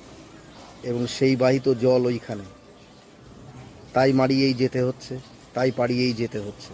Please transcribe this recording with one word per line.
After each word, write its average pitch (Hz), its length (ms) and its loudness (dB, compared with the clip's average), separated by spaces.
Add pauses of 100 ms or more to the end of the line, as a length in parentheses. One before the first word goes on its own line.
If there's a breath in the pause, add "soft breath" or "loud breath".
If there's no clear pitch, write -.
(880)
এবং 120 120 -2 (160)
সেই 135 260 2
বাহিত 131 240 2 (160)
জল 127 180 4 (100)
ওইখানে, 107 340 -8 (1500)
তাই 135 240 4
মারিয়েই 135 420 2
যেতে 127 260 0
হচ্ছে, - 260 -8 (420)
তাই 127 140 0 (100)
পাড়িয়েই 123 420 0
যেতে 113 240 -4
হচ্ছে। - 280 -14